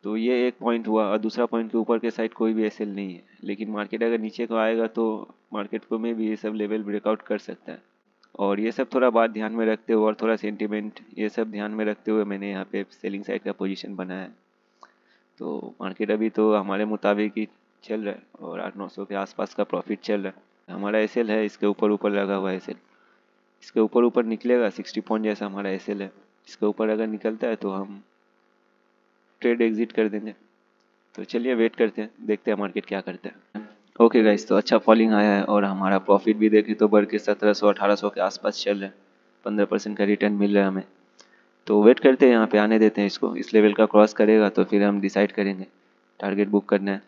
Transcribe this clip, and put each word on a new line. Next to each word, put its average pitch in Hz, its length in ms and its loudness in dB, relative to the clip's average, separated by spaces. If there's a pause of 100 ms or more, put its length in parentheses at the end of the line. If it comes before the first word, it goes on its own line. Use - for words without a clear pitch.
तो 107 140 -6
ये 123 300 0
एक 123 120 -4
point 117 280 -2
हुआ। 110 180 2
और 101 120 0
दूसरा 110 280 -2
point 113 260 -4
के 117 60 -2
ऊपर 113 220 0
के 117 120 -4
side 110 220 -6
कोई 113 200 0
भी 110 100 0
एसएल 107 260 -4
नहीं 98 240 -10
है, 87 80 -18 (220)
लेकिन 104 260 -8
market 107 340 -6
अगर 117 160 0
नीचे 110 260 -6
को 113 100 -6
आएगा 113 340 0
तो 113 160 -2 (480)
market 104 320 -8
को 113 120 -6
maybe 113 240 -4
ये 110 140 -2
सब 107 180 -8
level 107 300 -4
ब्रेकआउट 104 380 -4
कर 107 160 -6
सकता - 340 -14
है। - 100 -18 (580)
और 98 200 0
ये 110 120 0
सब - 220 -4
थोड़ा 127 160 4
बात 113 200 4
ध्यान 107 220 -6
में 113 140 -2
रखते 110 280 0
हुए 107 120 4
और 107 160 0
थोड़ा 110 140 0
sentiment, 107 640 -6 (180)
ये 107 120 -4
सब 110 220 -4
ध्यान 104 200 -8
में 107 140 -4
रखते 107 260 -4
हुए 107 120 2
मैंने 101 280 -8
यहाँ 95 200 -8
पे 98 200 -6
selling 101 320 -10
side 101 180 -6
का 101 100 -8
position 98 440 -8
बनाया 92 260 -10
है। 90 100 -16 (1080)
तो - 420 -10
market 95 300 -6
अभी 110 200 0
तो 107 220 2
हमारे 101 320 -2
मुताबिक 104 520 -2
ही 107 100 -6 (360)
चल 110 180 -8
रहा 101 120 -8
है - 80 -16 (200)
और 85 180 -12
आठ 92 180 -12
नौ 98 100 -10
सौ 98 180 -12
के 101 100 -10
आसपास 98 380 -6
का 104 100 -4
profit - 360 -6
चल 104 220 -2
रहा 95 120 -8
है। - 420 -20
हमारा 101 240 -2
एसएल 107 320 0
है, 110 140 0
इसके 104 200 -4
ऊपर 104 260 2
ऊपर 104 200 0
लगा 101 240 -2
हुआ 95 160 -4
है 92 60 -6
एसएल, - 180 -12 (880)
इसके - 160 -4
ऊपर 113 240 4
ऊपर 120 220 2
निकलेगा 113 440 0
sixty 101 320 -8
point 110 240 -4
जैसा 104 200 -4
हमारा 98 240 -8
एसएल 98 320 -6
है। 98 100 -10 (360)
इसके - 180 -6
ऊपर 107 240 0
अगर 110 180 -2
निकलता 110 400 -6
है 110 80 -2
तो 101 160 -6
हम 98 300 -10 (1400)
trade 120 200 2
exit 113 300 0
कर 110 180 0
देंगे। 104 240 -8 (840)
तो 98 80 -12
चलिए 120 320 -4
wait 113 200 0
करते 110 260 0
हैं, 107 80 -8 (120)
देखते 107 300 -2
हैं 101 60 0
market 98 280 -6
क्या 98 160 -6
करता - 280 -12
है। - 340 -18 (360)
Okay 117 240 8
guys, 104 240 4
तो 98 80 2
अच्छा 107 220 2
falling 110 360 6
आया 104 180 4
है 101 120 2
और 104 200 2
हमारा 95 360 0
profit 104 380 4
भी 107 120 4
देखें 107 260 4
तो 107 120 2
बढ़ 104 180 6
के 104 140 -4
सत्रह 104 340 0
सौ 104 140 2
अठारह 101 280 2
सौ 101 140 -4
के 95 120 -4
आसपास 98 420 -4
चल 101 140 -2
रहा 98 80 -8
है, 98 80 -14 (520)
पन्द्रह 104 200 0
परसेंट 104 320 -4
का 104 60 0
return 104 300 2
मिल 101 220 0
रहा 101 80 4
है 98 60 0
हमें। 95 140 -6 (840)
तो 104 160 4
wait 123 160 8
करते 131 260 6
हैं 123 80 8
यहाँ 110 140 4
पे 107 100 2
आने 107 220 4
देते 107 220 4
हैं 101 60 0
इसको, 90 280 -4
इस - 180 -10
level 107 200 6
का 110 120 4
cross 107 280 6
करेगा 107 360 4
तो 95 140 0
फिर 101 200 2
हम 101 180 0
decide 98 300 0
करेंगे 98 360 -4 (520)
Target 101 280 0
book 101 180 0
करना 98 260 0
है। 98 160 -6